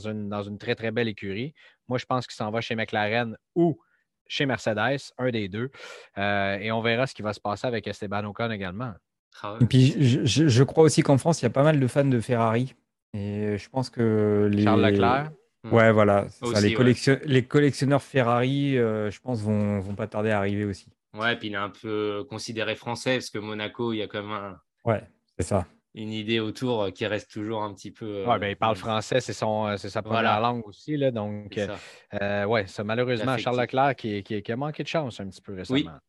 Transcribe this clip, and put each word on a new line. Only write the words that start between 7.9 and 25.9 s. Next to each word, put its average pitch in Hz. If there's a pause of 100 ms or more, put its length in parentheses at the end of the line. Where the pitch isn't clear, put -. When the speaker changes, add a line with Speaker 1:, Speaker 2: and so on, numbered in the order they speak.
Speaker 1:
Ocon 113
également. 101 (480)
Speaker 2:
Ah 104
ouais. 117
Speaker 3:
Et 113
puis, 131
je, 139
je, 131
je 127
crois 160
aussi 156
qu'en 139
France, 165
il -
y -
a 110
pas 139
mal 156
de 131
fans 143
de 127
Ferrari. 117 (400)
Et 104
je -
pense 131
que 107
les 104
Speaker 1:
Charles 107
Leclerc. 120 (320)
Speaker 3:
Ouais, 113
Speaker 2:
Hmm. -
Speaker 3:
voilà, 101
c'est -
ça. 120
Speaker 2:
Aussi, 104
Speaker 3:
Les 104
Speaker 2:
ouais. 113
Speaker 3:
collection-, 127
les 131
collectionneurs 139
Ferrari, 131
euh, 107
je -
pense, 123
vont, 104
vont 101
pas 107
tarder 107
à 104
arriver 101
aussi. 98 (280)
Speaker 2:
Ouais, 117
puis 110
il 104
est -
un 101
peu 104
considéré 110
français, 120
parce 123
que 110
Monaco, 107
il 107
y 104
a 98
quand 107
même 104
un 101 (260)
Speaker 3:
Ouais, 110 (360)
c'est 92
ça. 95 (300)